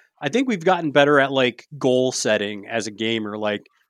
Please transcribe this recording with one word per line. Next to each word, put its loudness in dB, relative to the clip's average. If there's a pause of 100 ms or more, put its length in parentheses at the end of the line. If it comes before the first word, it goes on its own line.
(220)
I -4
think -2
we've -2
gotten 0
better 6
at, 0
like, 0 (120)
goal 2
setting -2
as -4
a -10
gamer, -4
like, -4 (220)